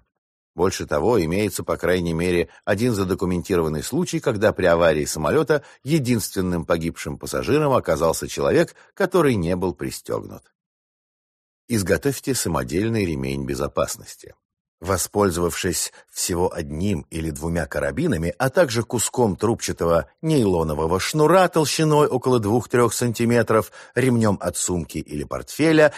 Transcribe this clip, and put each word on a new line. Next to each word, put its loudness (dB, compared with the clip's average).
Больше -2
того, 2
имеется, -2
по -2
крайней 0
мере, 0
один 0
задокументированный -2
случай, -4
когда 2
при -2
аварии 4
самолета 0
единственным 0
погибшим -4
пассажиром -2
оказался 0
человек, 0
который 2
не 0
был -2
пристегнут. -10
Изготовьте 0
самодельный -2
ремень -4
безопасности. -6
Воспользовавшись 0
всего -2
одним -4
или -6
двумя -4
карабинами, -2
а -2
также 2
куском 0
трубчатого 0
нейлонового 0
шнура 4
толщиной 2
около 2
двух-трех 2
сантиметров, 2
ремнем 2
от -4
сумки -4
или -8
портфеля 2